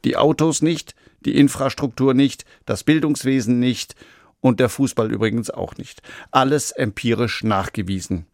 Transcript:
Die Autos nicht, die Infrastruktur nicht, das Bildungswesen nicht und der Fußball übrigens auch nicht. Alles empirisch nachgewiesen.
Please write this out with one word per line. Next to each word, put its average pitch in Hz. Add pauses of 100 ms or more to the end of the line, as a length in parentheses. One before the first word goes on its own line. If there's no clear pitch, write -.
Die 123
Autos 151
nicht, 160 (320)
die -
Infrastruktur 135
nicht, 135 (180)
das 113
Bildungswesen 135
nicht 123 (440)
und 123
der 127
Fußball 113
übrigens 110
auch -
nicht. - (300)
Alles 135
empirisch 113
nachgewiesen. 95